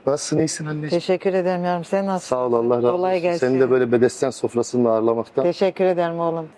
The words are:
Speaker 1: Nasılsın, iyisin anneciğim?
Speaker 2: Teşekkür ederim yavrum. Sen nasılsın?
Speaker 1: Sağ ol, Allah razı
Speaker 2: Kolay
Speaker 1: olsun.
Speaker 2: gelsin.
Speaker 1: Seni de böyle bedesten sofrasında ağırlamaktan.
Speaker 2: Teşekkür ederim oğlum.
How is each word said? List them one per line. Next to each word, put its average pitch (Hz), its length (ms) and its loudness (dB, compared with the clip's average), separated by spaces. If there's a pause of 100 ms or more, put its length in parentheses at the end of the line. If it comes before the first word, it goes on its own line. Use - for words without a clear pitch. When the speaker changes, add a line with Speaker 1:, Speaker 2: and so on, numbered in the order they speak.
Speaker 1:
Nasılsın, 147 320 0
iyisin 156 280 -2
anneciğim? 151 240 -6
Speaker 2:
Teşekkür 175 440 0
ederim 180 320 0
yavrum. 175 180 -2
Sen 196 240 -2
nasılsın? 180 280 -4
Speaker 1:
Sağ 127 100 0
ol, 120 80 0
Allah 120 240 2
razı 120 100 2
Speaker 2:
Kolay 180 260 0
Speaker 1:
olsun. 175 100 0
Speaker 2:
gelsin. 170 240 0
Speaker 1:
Seni 131 120 2
de 127 120 4
böyle 127 200 2
bedesten 123 380 2
sofrasında 120 600 0
ağırlamaktan. 113 520 0
Speaker 2:
Teşekkür 180 420 0
ederim 170 340 0
oğlum. 165 280 -4 (100)